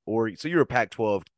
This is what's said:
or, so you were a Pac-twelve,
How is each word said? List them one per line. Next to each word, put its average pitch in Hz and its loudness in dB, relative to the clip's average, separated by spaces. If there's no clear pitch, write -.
or, 110 0
so - -8
you 170 0
were 151 6
a 123 0
Pac-twelve, 107 0